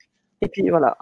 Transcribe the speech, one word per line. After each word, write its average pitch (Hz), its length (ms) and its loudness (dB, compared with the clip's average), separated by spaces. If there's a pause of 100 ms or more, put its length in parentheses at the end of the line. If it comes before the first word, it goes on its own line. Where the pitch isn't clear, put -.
(400)
Et 202 80 -2
puis 190 220 -2
voilà. 156 320 2